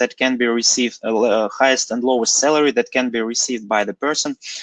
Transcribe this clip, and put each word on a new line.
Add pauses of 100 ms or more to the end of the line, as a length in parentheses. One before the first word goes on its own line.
that
can
be
received,
uh,
le-,
highest
and
lowest
salary
that
can
be
received
by
the
person, (260)